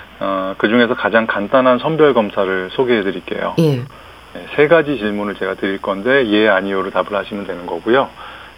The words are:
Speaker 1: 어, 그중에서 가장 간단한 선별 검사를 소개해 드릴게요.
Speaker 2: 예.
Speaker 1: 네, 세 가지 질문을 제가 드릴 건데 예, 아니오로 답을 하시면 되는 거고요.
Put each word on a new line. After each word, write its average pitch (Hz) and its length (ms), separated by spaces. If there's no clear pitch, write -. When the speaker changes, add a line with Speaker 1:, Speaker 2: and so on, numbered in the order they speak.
Speaker 1:
어, 95 380
그중에서 117 380
가장 113 300
간단한 123 540
선별 151 340
검사를 98 600
소개해 120 300
드릴게요. 95 560
Speaker 2:
예. 151 180
Speaker 1:
네, 90 120
세 147 100
가지 147 300
질문을 104 380
제가 95 200
드릴 98 260
건데 117 460
예, 107 220
아니오로 95 420
답을 92 240
하시면 98 320
되는 87 180
거고요. 110 440